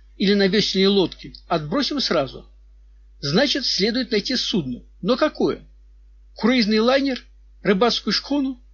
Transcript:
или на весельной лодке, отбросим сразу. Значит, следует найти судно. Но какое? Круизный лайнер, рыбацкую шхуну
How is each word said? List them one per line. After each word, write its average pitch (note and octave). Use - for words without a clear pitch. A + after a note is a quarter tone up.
или G3+
на G3+
весельной F#3+
лодке, F3
отбросим F3+
сразу. C#3+
Значит, B3
следует A#3
найти A3+
судно. C3
Но A#3+
какое? D4
Круизный A3
лайнер, C4
рыбацкую G#3
шхуну C4+